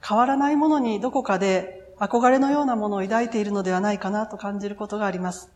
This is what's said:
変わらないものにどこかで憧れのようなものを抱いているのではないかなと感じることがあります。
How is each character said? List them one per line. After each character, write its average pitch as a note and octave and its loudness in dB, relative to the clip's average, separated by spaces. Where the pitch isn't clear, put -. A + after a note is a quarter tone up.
変 G#3+ 2
わ B3 6
ら C#4 2
な C#4+ 2
い D4+ 2
も D4+ 4
の D4+ 2
に A3+ 0
ど B3 -2
こ B3+ -2
か F#3+ 0
で F#3+ -2
憧 A#3+ 2
れ C4 6
の C#4 2
よ D4 2
う C#4+ 0
な B3+ 0
も G#3 -2
の G3+ -2
を F#3+ -2
抱 A3 0
い A#3 -8
て A3+ -2
い - 0
る G3+ -2
の G3+ 0
で F#3 0
は F#3 2
な G#3 0
い G3+ -2
か G3 -4
な G#3+ -2
と G#3+ -14
感 G3+ -6
じ G3+ -6
る G#3 -10
こ G#3 -8
と G#3 -6
が G#3+ 0
あ F#3+ -2
り F3+ -4
ま F3+ -4
す。 - -14